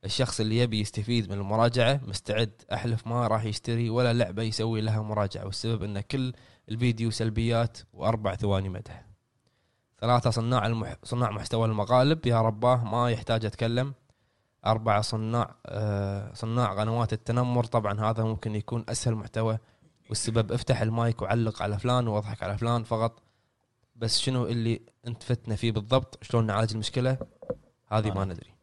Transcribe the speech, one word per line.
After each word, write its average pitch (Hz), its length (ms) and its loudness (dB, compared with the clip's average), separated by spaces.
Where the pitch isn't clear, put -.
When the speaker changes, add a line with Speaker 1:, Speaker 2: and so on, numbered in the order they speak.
Speaker 1:
الشخص 117 340 -2
اللي 110 180 2
يبي 117 220 2
يستفيد 107 520 -2
من 98 60 -4
المراجعة 117 680 2
مستعد، 104 440 -2
أحلف 113 340 -4
ما 117 200 0
راح 110 160 2
يشتري 117 460 -2
ولا 120 240 2
لعبة 110 300 0
يسوي 110 380 -2
لها 110 200 0
مراجعة، 104 440 -2
والسبب 110 380 -4
إن 101 180 -6
كل 127 320 -4
الفيديو 113 420 0
سلبيات 113 640 0
وأربع 107 420 0
ثواني 95 340 0
مدح. - 360 -12
ثلاثة، 120 280 4
صناع 113 380 2
المح-، 113 360 -2
صناع 120 280 0
محتوى 113 340 -2
المقالب، 123 600 4
يا 117 160 4
رباه 117 420 4
ما 120 280 2
يحتاج 113 340 0
أتكلم. 120 480 -2
أربعة، 110 360 4
صناع، 110 540 -2
آه، 101 680 -2
صناع 113 460 -2
قنوات 113 340 0
التنمر، 123 500 0
طبعًا 104 360 0
هذا 110 240 2
ممكن 110 320 -2
يكون 113 340 -4
أسهل - 260 0
محتوى، 113 420 -2
والسبب 110 420 0
افتح - 300 0
المايك 113 400 0
وعلق 110 400 0
على 104 180 -2
فلان 123 280 2
واضحك 104 360 -2
على 101 140 -2
فلان 117 260 0
فقط، 113 380 -2
بس 113 240 0
شنو 127 260 0
اللي 113 360 0
انت 117 160 -10
فتنا 113 320 -2
فيه 113 160 0
بالضبط؟ 110 520 -2
شلون 113 220 2
نعالج 107 280 0
المشكلة؟ 127 440 -2
هذه 107 240 0
ما 95 100 0
Speaker 2:
آه. 95 40 0
Speaker 1:
ندري. 90 260 -10